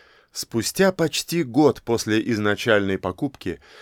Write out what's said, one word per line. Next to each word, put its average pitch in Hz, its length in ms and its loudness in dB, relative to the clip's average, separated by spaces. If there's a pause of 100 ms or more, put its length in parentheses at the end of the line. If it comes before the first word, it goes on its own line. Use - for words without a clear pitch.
(320)
Спустя - 600 -2
почти 165 500 -2
год 131 400 2
после 113 400 0 (100)
изначальной 104 680 2
покупки 92 600 -6 (220)